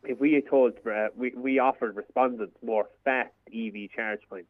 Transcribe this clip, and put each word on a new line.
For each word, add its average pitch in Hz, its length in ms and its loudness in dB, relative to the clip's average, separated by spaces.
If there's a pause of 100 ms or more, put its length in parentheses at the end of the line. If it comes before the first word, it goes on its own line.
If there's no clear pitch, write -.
if 127 160 -6
we 147 220 6
told, 131 320 4 (120)
uh, 107 300 0
we, 123 180 -4
we 131 240 -2
offered 123 380 0
respondents 113 640 -2
more 110 280 0 (140)
fast 127 280 0 (180)
E 113 200 -6
V 101 260 -12
charge 107 320 -6
points, 92 220 -14